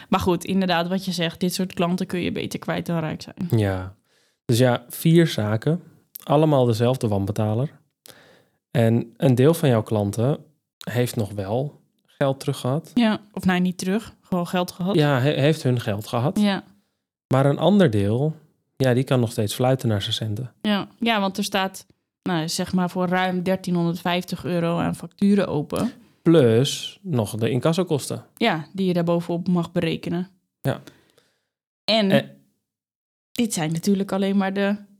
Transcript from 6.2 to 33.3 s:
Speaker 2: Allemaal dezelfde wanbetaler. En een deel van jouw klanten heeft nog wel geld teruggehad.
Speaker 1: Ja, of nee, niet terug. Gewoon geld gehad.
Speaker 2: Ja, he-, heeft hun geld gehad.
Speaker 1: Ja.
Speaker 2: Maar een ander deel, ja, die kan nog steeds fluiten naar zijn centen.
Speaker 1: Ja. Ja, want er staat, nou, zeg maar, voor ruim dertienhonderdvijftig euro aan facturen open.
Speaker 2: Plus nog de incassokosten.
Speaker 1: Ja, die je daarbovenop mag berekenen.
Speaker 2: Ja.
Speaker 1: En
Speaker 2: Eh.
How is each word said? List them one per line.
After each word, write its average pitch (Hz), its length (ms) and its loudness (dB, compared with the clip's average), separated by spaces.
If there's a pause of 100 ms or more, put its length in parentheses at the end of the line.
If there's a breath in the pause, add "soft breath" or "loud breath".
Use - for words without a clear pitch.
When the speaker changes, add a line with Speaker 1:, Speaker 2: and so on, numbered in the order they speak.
Speaker 2:
Allemaal 143 420 4
dezelfde 120 420 0
wanbetaler. 107 720 -2 (920 loud breath)
En 117 460 2
een 131 180 4
deel 139 180 6
van 160 160 2
jouw 113 140 2
klanten 107 540 -2 (520)
heeft 120 260 -2
nog 98 160 -2
wel 107 500 -6 (240)
geld 139 340 -2
teruggehad. 139 540 -4
Speaker 1:
Ja, 220 280 2 (100)
of 185 140 -10
nee, 180 140 2
niet 180 180 0
terug. 196 440 -4
Gewoon 175 260 -2
geld 180 240 -2
gehad. 185 240 -4
Speaker 2:
Ja, 147 240 4
he-, 147 200 0
heeft 147 240 2
hun 127 160 2
geld 107 280 -6
gehad. 127 320 -2
Speaker 1:
Ja. 202 240 0 (680)
Speaker 2:
Maar 135 120 4
een 139 120 2
ander 185 320 4
deel, 110 460 0 (420)
ja, 127 160 2
die 131 100 2
kan 131 160 2
nog 113 120 2
steeds 107 220 -4
fluiten 127 340 0
naar 104 140 0
zijn 113 120 -4
centen. 110 480 -6
Speaker 1:
Ja. 208 260 -2 (120)
Ja, 226 200 0
want 190 180 -2
er 208 60 -4
staat, 190 420 -4 (380)
nou, 165 260 -2
zeg - 240 -4
maar, 180 160 0
voor 180 180 -2
ruim 180 360 0
dertienhonderdvijftig 175 1000 -2
euro 170 320 -2
aan 170 180 -2
facturen 202 520 0
open. 151 440 -2 (300 soft breath)
Speaker 2:
Plus 135 800 4
nog 120 340 -2
de 110 140 0
incassokosten. 151 760 -2 (100)
Speaker 1:
Ja, 170 380 -2
die 190 140 -2
je 180 60 0
daarbovenop 170 540 -2
mag 170 240 0
berekenen. 170 580 -4 (320)
Speaker 2:
Ja. - 200 -4 (1040 soft breath)
Speaker 1:
En 208 260 2
Speaker 2:
Eh. 139 100 4 (1080)